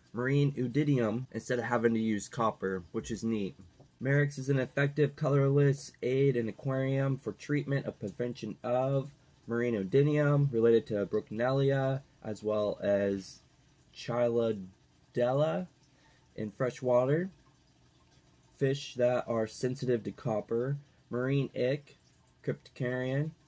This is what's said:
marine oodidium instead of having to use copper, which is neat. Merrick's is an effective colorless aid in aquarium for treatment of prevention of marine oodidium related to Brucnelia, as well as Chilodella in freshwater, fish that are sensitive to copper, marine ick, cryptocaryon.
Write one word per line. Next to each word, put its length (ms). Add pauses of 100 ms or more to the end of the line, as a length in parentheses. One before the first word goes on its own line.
(120)
marine 400
oodidium 800
instead 260
of 60
having 300
to 60
use 280
copper, 540 (100)
which 180
is 140
neat. 300 (460)
Merrick's 380
is 100
an 120
effective 560
colorless 720 (140)
aid 320
in 120
aquarium 720
for 140
treatment 520
of 140
prevention 640
of 480 (380)
marine 260
oodidium 800
related 340
to 180
Brucnelia, 1000 (200)
as 180
well 400
as 600 (520)
Chilodella 1700 (720)
in 160
freshwater, 800 (1300)
fish 380
that 320
are 220
sensitive 560
to 80
copper, 640 (340)
marine 460
ick, 400 (480)
cryptocaryon. 880 (160)